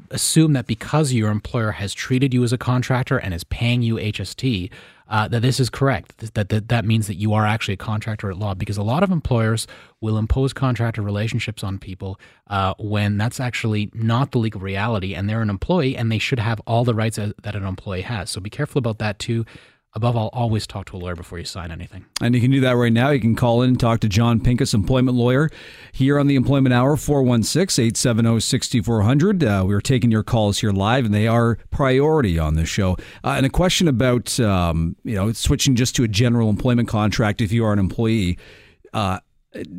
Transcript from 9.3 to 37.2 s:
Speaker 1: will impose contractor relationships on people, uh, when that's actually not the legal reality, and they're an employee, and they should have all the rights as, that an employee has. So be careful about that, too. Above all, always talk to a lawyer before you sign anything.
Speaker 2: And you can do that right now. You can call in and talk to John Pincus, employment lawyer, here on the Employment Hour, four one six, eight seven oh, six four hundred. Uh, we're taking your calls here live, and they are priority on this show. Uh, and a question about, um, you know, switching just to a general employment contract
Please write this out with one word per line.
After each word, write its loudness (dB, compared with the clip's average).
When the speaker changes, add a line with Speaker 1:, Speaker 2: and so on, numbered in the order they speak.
Speaker 1:
will 0
impose 0
contractor -2
relationships -4
on -6
people, -12
uh, 0
when 0
that's -2
actually -2
not 0
the 2
legal -2
reality, -2
and -4
they're -2
an 0
employee, 0
and -2
they 0
should -2
have -2
all 2
the 2
rights -2
as, -4
that -8
an -6
employee -6
has. -8
So -10
be -10
careful -4
about -2
that, -4
too. -4
Above 0
all, -2
always -2
talk -12
to -16
a -10
lawyer -8
before -12
you -10
sign -10
anything. -14
Speaker 2:
And 2
you 2
can 4
do 4
that 2
right 2
now. 4
You 2
can 2
call 2
in 4
and 2
talk 2
to 0
John 4
Pincus, 2
employment 2
lawyer, 2
here 2
on 2
the 4
Employment 4
Hour, 4
four 0
one 4
six, 0
eight 2
seven 2
oh, 4
six -2
four 2
hundred. 4
Uh, 2
we're 2
taking 2
your 2
calls 0
here 0
live, 2
and 2
they 2
are 2
priority 2
on 0
this 0
show. 0
Uh, -2
and 2
a 0
question 2
about, 0
um, 2
you -4
know, 0
switching 2
just 0
to 2
a 2
general 2
employment 2
contract 0